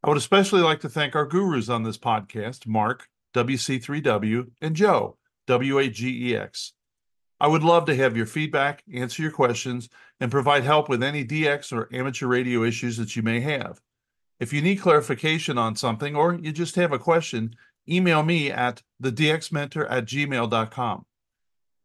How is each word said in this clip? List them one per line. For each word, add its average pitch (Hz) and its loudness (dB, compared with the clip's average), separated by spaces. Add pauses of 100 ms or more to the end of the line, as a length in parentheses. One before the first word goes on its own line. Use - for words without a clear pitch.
I 151 2
would 147 4
especially 196 4
like 160 2
to 151 -8
thank 143 -4
our 147 2
gurus 156 0
on 117 0
this 110 -6
podcast, 110 -4
Mark, 110 0 (260)
W 123 2
C 131 -2
three 143 -6
W, 113 0 (100)
and 160 -2
Joe, 156 2 (300)
W 135 2
A 135 2
G 123 -6
E 110 0
X. - -10 (680)
I 147 4
would 156 4
love 170 6
to 151 2
have 123 2
your 113 0
feedback, 147 -2 (100)
answer 123 -6
your 156 -4
questions, 123 -2 (320)
and 127 -2
provide 139 2
help 147 2
with 120 0
any 143 -2
D 151 -2
X 143 -2
or 113 -6
amateur 127 -4
radio 123 2
issues 117 -2
that 110 -6
you 117 -4
may 113 0
have. 139 -6 (640)
If 120 -6
you 143 -2
need 196 2
clarification 160 2
on 113 0
something 143 -4
or 170 4
you 160 -6
just 160 -4
have 175 2
a 131 -2
question, 123 0 (320)
email 170 4
me 156 0
at 123 -2 (180)
the 131 -2
D 151 2
X 160 -2
mentor 147 -4
at 123 -2
gmail 131 -2
dot 113 0
com. 117 -6 (800)